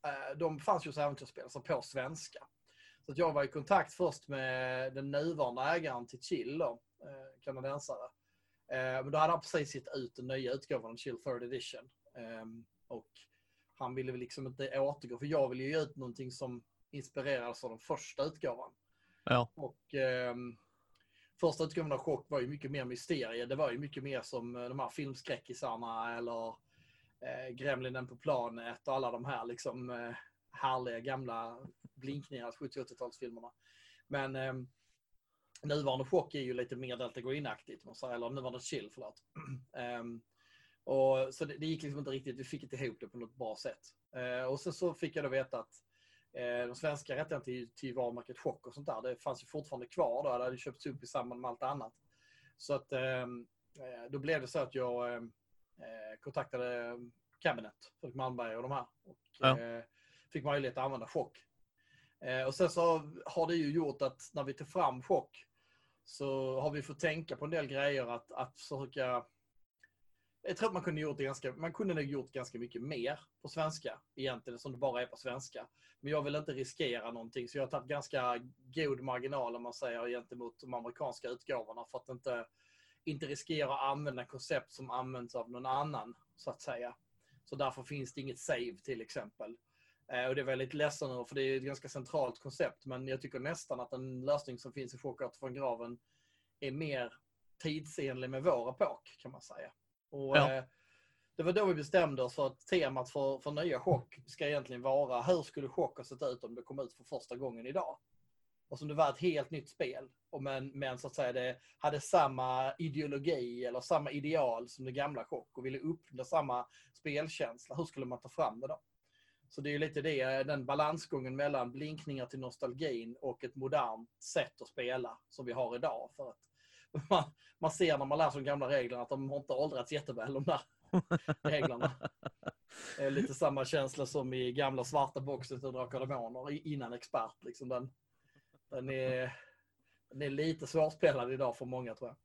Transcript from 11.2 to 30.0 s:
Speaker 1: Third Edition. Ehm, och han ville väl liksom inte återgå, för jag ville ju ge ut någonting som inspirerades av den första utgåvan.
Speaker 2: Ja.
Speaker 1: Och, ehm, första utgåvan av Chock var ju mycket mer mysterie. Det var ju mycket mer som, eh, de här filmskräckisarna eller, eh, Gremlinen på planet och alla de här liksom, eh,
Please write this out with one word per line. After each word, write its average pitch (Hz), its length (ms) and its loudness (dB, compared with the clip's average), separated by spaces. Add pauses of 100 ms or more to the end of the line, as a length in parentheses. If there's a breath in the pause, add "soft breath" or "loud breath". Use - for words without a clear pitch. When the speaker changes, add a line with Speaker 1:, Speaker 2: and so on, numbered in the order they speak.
Speaker 1:
Third 123 200 -2
Edition. 123 480 -6 (240)
Ehm, 113 520 -10 (220)
och 117 220 -10 (680)
han 127 160 -2
ville 131 180 -2
väl 123 80 -4
liksom 131 260 -6
inte 131 340 -2
återgå, 135 380 0
för 143 80 -4
jag 143 220 6
ville 127 140 -4
ju 135 80 0
ge 160 120 4
ut 151 140 -6
någonting 127 340 -8
som 123 340 -6 (260)
inspirerades 135 720 -2
av 117 60 -4
den 113 80 -10
första - 460 -4
utgåvan. 139 480 -4 (520)
Speaker 2:
Ja. 123 300 6
Speaker 1:
Och, - 400 -10
ehm, 123 640 0 (840)
första 160 240 4
utgåvan 160 280 0
av 131 60 2
Chock - 320 0
var 143 100 2
ju 123 60 0
mycket 139 240 -6
mer 139 140 -2
mysterie. 120 640 -2
Det 135 100 0
var 147 160 4
ju 123 60 -2
mycket 143 240 -6
mer 131 200 -2
som, 120 340 -6
eh, 123 120 -6
de 135 100 -6
här 127 120 -2
filmskräckisarna 117 1300 -4
eller, 117 300 -2 (720)
eh, 131 320 -6
Gremlinen 127 540 0
på 120 100 -16
planet 117 720 -2
och 135 60 4
alla 127 160 2
de 120 140 -4
här 120 220 -2
liksom, 123 440 -6
eh, 120 240 -6 (360 loud breath)